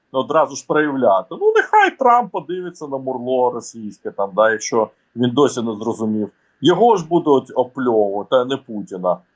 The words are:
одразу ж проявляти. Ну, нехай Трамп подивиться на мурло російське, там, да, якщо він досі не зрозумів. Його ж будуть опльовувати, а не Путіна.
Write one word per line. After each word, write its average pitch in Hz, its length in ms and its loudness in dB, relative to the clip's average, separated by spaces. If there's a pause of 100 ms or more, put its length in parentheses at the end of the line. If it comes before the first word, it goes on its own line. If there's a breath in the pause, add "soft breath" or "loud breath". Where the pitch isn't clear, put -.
(120)
одразу 135 440 0
ж - 120 -14
проявляти. 135 640 0
Ну, 415 260 0
нехай 415 420 2
Трамп 240 340 2
подивиться 175 540 -10
на 135 120 -8
мурло 127 520 -2
російське, 110 600 -12
там, 98 260 -6
да, 110 140 6
якщо 110 400 -2 (260)
він 123 140 0
досі 127 320 2
не 113 120 -4
зрозумів. 107 560 -4 (300)
Його 190 360 4
ж 170 120 -6
будуть 151 460 2
опльовувати, 113 840 0
а 123 80 4
не 131 120 -4
Путіна. 95 600 -4 (200)